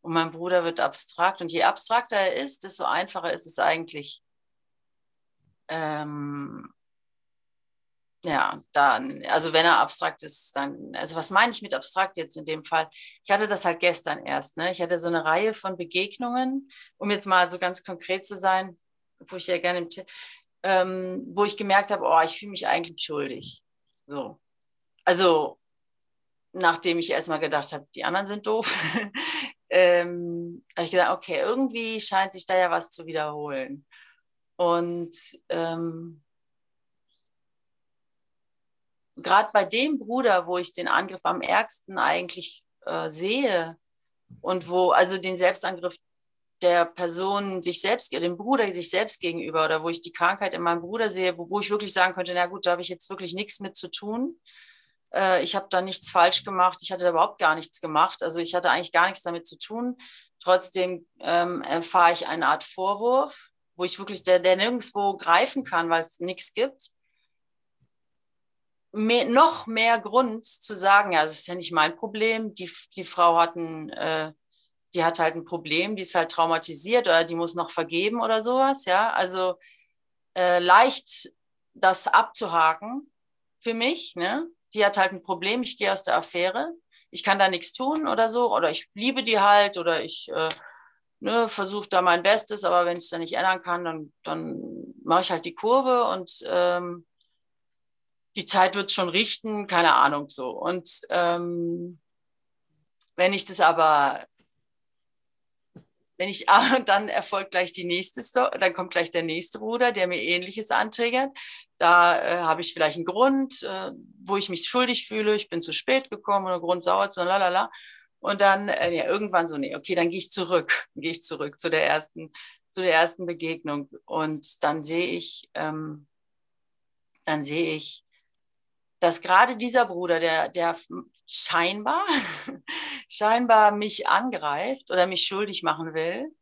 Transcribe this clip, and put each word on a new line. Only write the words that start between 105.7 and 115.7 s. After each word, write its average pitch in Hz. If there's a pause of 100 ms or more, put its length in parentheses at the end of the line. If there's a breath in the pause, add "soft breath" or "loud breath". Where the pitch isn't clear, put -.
wenn 185
ich, -
<laughs> -
ah, 262
dann 208
erfolgt 190
gleich 180
die 180
nächste 180
Sto-, - (100)
dann 190
kommt 180
gleich -
der 165
nächste 165
Bruder, 240
der 185
mir 175
Ähnliches 180
antriggert. 240 (480 loud breath)
Da, 175
äh, 175
habe 160
ich -
vielleicht 156
einen 170
Grund, 262
äh, 190 (320)
wo 196
ich 196
mich 170
schuldig 247
fühle, 214
ich 208
bin 170
zu 160